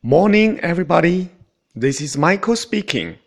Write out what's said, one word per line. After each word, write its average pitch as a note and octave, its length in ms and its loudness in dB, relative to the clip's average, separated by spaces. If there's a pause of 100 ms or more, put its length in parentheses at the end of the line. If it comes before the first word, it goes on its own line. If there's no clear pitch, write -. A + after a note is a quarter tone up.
Morning, G3+ 580 2
everybody. E3+ 680 0 (440)
This C3+ 260 -2
is D3 160 -8
Michael G3 380 0
speaking. A#2+ 640 -6 (100)